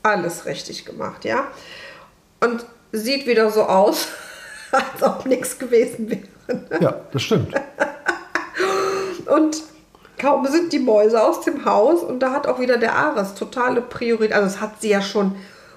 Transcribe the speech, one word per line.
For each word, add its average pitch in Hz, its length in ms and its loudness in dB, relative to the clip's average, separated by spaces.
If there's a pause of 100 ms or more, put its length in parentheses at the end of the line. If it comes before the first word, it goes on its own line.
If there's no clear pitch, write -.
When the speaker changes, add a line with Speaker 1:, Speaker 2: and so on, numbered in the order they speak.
Speaker 1:
alles 185 460 -2
richtig - 380 -10
gemacht, - 380 -10
ja. 233 220 -2 (1000)
Und 233 220 0 (260)
sieht 247 360 -4
wieder 220 240 4
so 214 120 4
aus, 202 440 4 (340)
<laughs> - 300 -20
als - 320 0
ob - 220 0
nichts 254 340 -2
gewesen 240 500 0
wäre. - 140 -6 (560)
Speaker 2:
Ja, 151 160 2 (160)
das 143 120 -2
stimmt. - 320 0
Speaker 1:
<laughs> 381 1700 -4
Und 311 380 2 (560)
kaum 269 260 2
sind 330 280 0
die 285 60 0
Mäuse 220 440 6
aus - 180 2
dem 220 240 -4
Haus 220 380 4
und 254 160 -6
da 262 120 2
hat 277 160 -2
auch 254 120 0
wieder 247 180 2
der 226 180 0
Ares 233 380 0
totale 247 480 -2
Priorität. 226 540 -2
Also 208 120 4
das 196 140 -6
hat 214 200 -8
sie 214 80 0
ja 196 120 4
schon 196 340 0 (420)